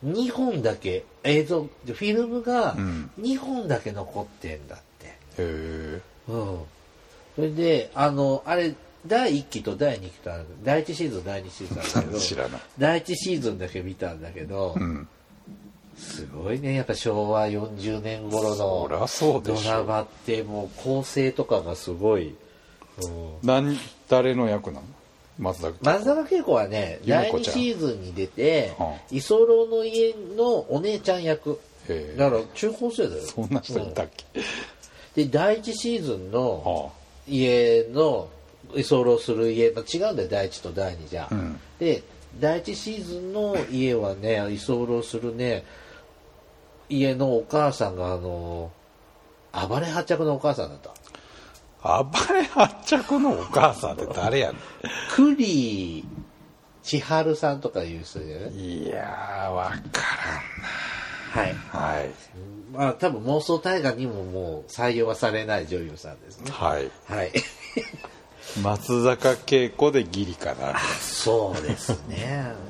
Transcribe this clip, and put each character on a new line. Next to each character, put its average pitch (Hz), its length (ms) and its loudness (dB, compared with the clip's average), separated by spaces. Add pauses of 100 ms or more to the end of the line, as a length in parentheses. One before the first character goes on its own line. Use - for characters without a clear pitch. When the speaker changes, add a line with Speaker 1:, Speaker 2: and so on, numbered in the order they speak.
Speaker 1:
二 220 280 0
本 233 320 0
だ 110 140 2
け、 92 280 -4 (180)
映 147 200 4
像、 160 180 0
フ 147 80 -8 (160)
ィ 208 300 -2
ル 233 100 2
ム 240 160 -4
が 240 320 0
Speaker 2:
う - 80 -4
ん。 82 380 -4
Speaker 1:
二 254 180 -2
本 262 300 -6
だ 131 120 0
け 107 120 -8
残 101 320 -8
っ - 20 -8
て - 300 -12
ん 73 120 -16
だ - 100 -16
っ - 20 -20 (180)
て。 - 180 -20 (220)
Speaker 2:
へ 80 640 -6 (260)
ー。 113 40 -8
Speaker 1:
う 107 240 -4
ん。 80 40 -8 (760)
そ 151 60 -2
れ 156 100 0
で、 160 420 2
あ 143 160 4
の、 139 380 2
あ 165 80 2
れ、 170 180 0 (320)
第 208 320 2
一 139 60 -2
期 - 180 -10
と 98 140 -4
第 127 240 0
二 92 100 -12
期 - 120 -20
と 87 120 -10
あ 85 40 -8
る、 80 80 -12 (180)
第 143 180 4
一 156 140 -6
シ 165 100 -4
ー 143 60 -2
ズ 98 80 -4
ン、 85 40 -12
第 98 200 -6
二 92 80 -14
シ - 140 -12
ー - 20 -12
ズ 85 80 -6
ン 82 40 -6
あ - 40 -8
る - 60 -4
ん - 40 -6
だ 117 80 4
け 82 120 -2
ど、 107 40 -2
Speaker 2:
<laughs> - 20 -2
知 92 160 -2
ら 64 140 -2
な 65 80 -12
い。 - 40 -12 (180)
Speaker 1:
第 156 180 4
一 170 180 -4
シ 185 200 -2
ー 147 60 -2
ズ 117 100 0
ン 95 80 -6
だ 90 100 -6
け 95 120 -8
見 90 120 -8
た 87 180 -6
ん 80 120 -12
だ 82 80 -12
け 85 100 -12
ど、 95 340 -4
Speaker 2:
う 92 80 0
ん。 76 240 -6 (880)
Speaker 1:
す - 300 -12
ご 73 260 -6
い 131 80 -2
ね、 139 140 -2
や 135 80 0
っ 123 40 -2
ぱ 107 100 -2
昭 107 340 0
和 107 180 4
四 104 300 -4
十 110 220 -4
年 107 280 -6
頃 107 280 0
の - 0 -
Speaker 2:
そ 95 340 0
り 73 60 -2
ゃ 104 120 0
そ 151 300 2
う 117 60 -4
で 107 120 0
し 107 120 -2
ょ。 110 40 0
Speaker 1:
ド 110 60 2
ラ 110 60 0
マ 107 180 0
っ 107 60 -6 (180)
て 110 160 0
も 104 340 -6
う - 80 -16
構 131 200 0
成 131 280 2
と 131 140 0
か 104 160 2
が 85 140 -6
す - 160 -8
ご 101 260 4
い。 78 180 -2 (680)
う 87 40 -8
ん。 82 260 -10 (100)
Speaker 2:
何、 135 340 4 (320)
誰 127 240 6
の 123 140 2
役 104 240 -2
な 69 80 -10
の？ 71 40 -16 (560)
松 92 220 -2
坂 82 120 -4
慶 85 60 -16
子。 131 60 -2
Speaker 1:
松 185 200 4
坂 302 200 2
慶 349 180 2
子 160 100 2
は 110 140 4
ね、 98 360 -4
Speaker 2:
ゆ 117 120 4
め 202 160 4
こ - 80 2
ち - 100 -2
ゃ - 20 -2
ん。 - 40 -2
Speaker 1:
第 247 80 0
二 247 60 2
シ 233 40 0
ー 180 60 -6
ズ 135 160 0
ン 98 60 -10
に 90 120 -10
出 92 140 -2
て、 127 500 2
Speaker 2:
は 80 200 -4
あ。 - 120 -16
Speaker 1:
居 135 120 -4
候 226 460 8
の 226 160 0
家 226 300 2 (220)
の 233 240 4 (100)
お 135 120 2
姉 208 180 0
ち 196 120 0
ゃ 180 60 4
ん 175 60 -4
役。 151 360 0 (280)
Speaker 2:
へ 80 260 -4
え。 - 40 -10
Speaker 1:
だ 139 120 6
か 120 80 4
ら 113 60 2 (100)
中 214 180 0
高 233 200 -2
生 214 180 0
だ 85 60 -6
よ。 76 80 -6
Speaker 2:
そ - 180 -6
ん 110 80 -4
な 139 120 0
人 123 180 -4
い 104 140 -6
た - 100 -2
っ - 120 -6
け？ - 100 -16 (100)
Speaker 1:
う - 40 -4
ん。 - 40 -4 (720)
で、 147 220 4
第 202 200 4
一 226 160 -8
シ 233 240 -2
ー 180 60 -4
ズ 120 140 -2
ン 92 140 -10
の 117 320 0
Speaker 2:
は 80 260 -2
あ。 - 20 -18 (360)
Speaker 1:
家 120 640 6
の、 131 360 2 (480)
居 135 80 0
候 123 340 6
す 117 140 -2
る 113 200 2
家、 117 200 6
ま 113 100 -4
あ、 - 60 -8
違 165 120 -2 (100)
う 214 40 -4
ん - 20 -4
だ 104 80 0
よ、 90 60 -4
第 98 180 0
一 - 120 -8
と 87 120 -8
第 90 240 -2
二 80 120 -14
じ 87 100 -8
ゃ。 78 140 -6
Speaker 2:
う 107 40 -2
ん。 82 240 -4 (200)
Speaker 1:
で、 165 240 2 (360)
第 156 200 2
一 196 160 -6
シ - 160 -8
ー 208 140 -8
ズ 175 140 -8
ン 185 140 -8
の 208 220 0 (160)
家 127 240 2
は 101 200 0
ね、 107 220 2 (140)
居 104 80 -4
候 120 420 0
す 117 160 -6
る 117 180 -4
ね、 120 300 -2 (1200)
家 135 260 2
の 127 220 2
お 110 120 0
母 147 240 4
さ 107 160 0
ん 92 60 -8
が、 90 180 -2
あ 90 40 -2
の、 85 540 -6 (840)
暴 95 260 -2
れ 165 80 -2
八 165 180 -2
着 165 180 2
の 151 120 2
お 131 40 -4
母 147 160 2
さ 90 120 -4
ん - 20 -10
だ 71 60 -16
っ 71 60 -18
た。 - 100 -16 (920)
Speaker 2:
暴 135 500 2
れ 381 100 6
八 262 320 6 (100)
着 277 340 4
の 277 120 4
お 87 120 0
母 143 300 6
さ - 160 -4
ん - 40 -4
っ - 40 -6
て - 160 -6
誰 110 260 2
や 95 120 2
ね - 60 -10
ん。 - 20 -12 (560)
Speaker 1:
栗 131 880 4 (800)
千 151 160 0
春 160 360 2
さ 147 200 0
ん 139 40 -10
と 123 100 -4
か 90 140 -4
い 82 120 -8
う 82 80 -10
人 80 160 -12
じ 76 140 -10
ゃ 76 40 -10
な 98 120 -10
い？ 90 340 -8
Speaker 2:
い 80 40 -6
や 98 600 -6
ー、 - 0 -
わ 92 180 -2
か 92 60 -4
ら 98 80 -6
ん - 40 -14
な。 - 80 -12 (1400)
Speaker 1:
は 107 160 2
い。 90 80 -4 (140)
Speaker 2:
は 76 340 -2
い。 67 60 -6 (640)
Speaker 1:
ま 135 180 0
あ、 123 40 -2
多 180 160 0
分 110 140 -4
妄 143 180 2
想 170 160 2
大 185 240 0
河 127 140 2
に 127 100 -4
も 101 180 -4
も 90 440 -6
う - 40 -18
採 120 260 2
用 117 100 4
は 110 80 0
さ 113 160 2
れ 110 140 0
な 107 140 2
い 80 80 -6
女 87 120 -2
優 82 180 -8
さ 76 160 -14
ん - 80 -20
で - 100 -20
す - 100 -20
ね。 131 100 -8
Speaker 2:
は 78 280 0
い。 67 120 -4 (140)
Speaker 1:
は 104 180 -2
い。 92 80 -4 (1300)
Speaker 2:
松 104 420 2
坂 127 320 6
慶 123 340 4
子 147 220 4
で 135 120 4
ギ 92 220 -2
リ 87 100 -8
か - 180 -4
な。 67 220 -4
Speaker 1:
あ、 - 40 0 (200)
そ 110 580 2
う 87 60 -4
で 101 140 -2
す - 300 -2
ね。 120 460 -4 (160)